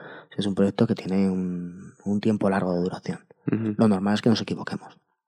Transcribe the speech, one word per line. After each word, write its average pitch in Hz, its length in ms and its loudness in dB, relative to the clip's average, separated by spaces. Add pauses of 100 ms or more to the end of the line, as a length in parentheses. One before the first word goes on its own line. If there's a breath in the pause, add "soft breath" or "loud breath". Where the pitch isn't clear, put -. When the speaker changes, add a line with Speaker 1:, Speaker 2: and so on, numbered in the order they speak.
(300 loud breath)
Speaker 1:
si - 100 -10
es 101 60 -2
un 98 80 -2
proyecto 98 320 2
que 107 80 0
tiene 95 360 0
un, 90 640 -6 (100)
un 101 160 0
tiempo 107 300 2
largo 92 240 2
de 87 80 2
duración. 87 380 -4 (300)
Speaker 2:
Ujú. 110 280 0
Speaker 1:
Lo 113 100 6
normal 101 240 2
es 107 80 0
que - 80 4
nos 110 140 4
equivoquemos. - 560 -8 (300)